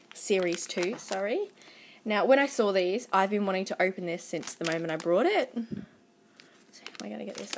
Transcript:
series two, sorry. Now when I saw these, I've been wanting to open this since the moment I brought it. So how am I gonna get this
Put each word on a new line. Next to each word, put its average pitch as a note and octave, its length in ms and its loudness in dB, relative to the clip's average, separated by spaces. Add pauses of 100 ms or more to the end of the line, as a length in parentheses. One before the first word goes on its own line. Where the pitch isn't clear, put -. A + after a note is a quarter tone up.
(140)
series F3+ 540 0
two, F#3 300 -2
sorry. G#3+ 520 -4 (540)
Now G#3 220 2
when C4+ 140 8
I C#4 80 2
saw G#3+ 240 2
these, F#3+ 420 0
I've F#3+ 160 4
been G#3 160 0
wanting F#3+ 200 0
to - 160 -2
open F#3 240 0
this E3+ 180 -6
since - 300 -6
the E3+ 180 -6
moment E3 200 -2
I D#3 60 -2
brought F3 280 2
it. F#4 260 2 (1200)
So - 120 -20
how - 220 -14
am - 20 -10
I - 20 -10
gonna G#3+ 160 -10
get F#3+ 100 -10
this - 220 -8